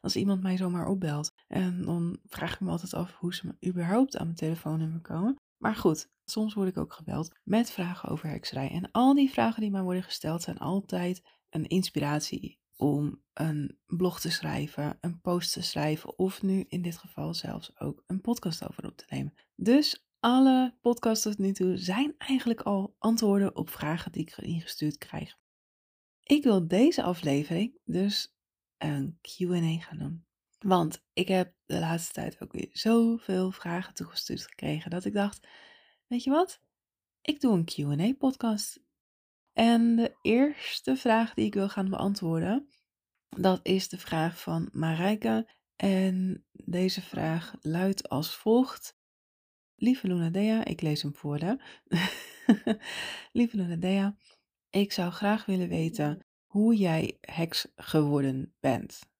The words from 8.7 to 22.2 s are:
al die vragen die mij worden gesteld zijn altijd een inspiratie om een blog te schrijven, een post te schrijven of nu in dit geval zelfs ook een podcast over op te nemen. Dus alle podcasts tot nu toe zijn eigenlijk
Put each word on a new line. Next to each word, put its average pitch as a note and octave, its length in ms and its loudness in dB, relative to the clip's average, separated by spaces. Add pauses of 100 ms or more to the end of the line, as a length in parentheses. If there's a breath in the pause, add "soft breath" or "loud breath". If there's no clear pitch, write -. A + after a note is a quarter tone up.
al B3+ 220 6
die C#4 160 6
vragen A3+ 320 0
die G#3 100 0
mij G3 100 0
worden F#3 220 0
gesteld E3 380 -4
zijn - 160 -8
altijd F#3 640 -2 (280 soft breath)
een D#3 180 -4
inspiratie D3+ 920 -2 (160)
om D3 480 -2 (100)
een D3+ 520 -4
blog F3 340 -2
te F3 120 -4
schrijven, D3 720 -4
een E3+ 200 -6
post F3 320 -2
te - 80 -6
schrijven D#3 560 -4
of F#3+ 240 -2
nu F#3+ 260 0
in F3+ 140 -6
dit E3+ 160 -6
geval D#3 360 -8
zelfs - 460 -10
ook C#3+ 280 -8
een F#3+ 140 -4
podcast - 460 -4
over - 180 -12
op - 120 -12
te - 120 -20
nemen. C3+ 240 -6 (220 soft breath)
Dus C4 520 4 (120)
alle B3+ 640 4
podcasts A#3 420 2
tot G#3 140 -2
nu G3 140 2
toe F#3 260 0
zijn F#3+ 400 -2
eigenlijk B3 440 0